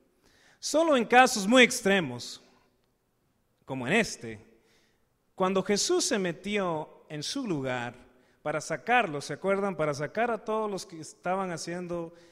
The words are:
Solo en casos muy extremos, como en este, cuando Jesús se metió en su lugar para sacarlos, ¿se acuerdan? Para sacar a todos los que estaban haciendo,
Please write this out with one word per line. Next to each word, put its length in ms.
Solo 380
en 80
casos 420
muy 160
extremos, 800
como 220
en 60
este, 520
cuando 260
Jesús 420
se 140
metió 880
en 140
su 240
lugar 480
para 180
sacarlos, 680
¿se 80
acuerdan? 420
Para 180
sacar 380
a 120
todos 240
los 160
que 140
estaban 540
haciendo, 600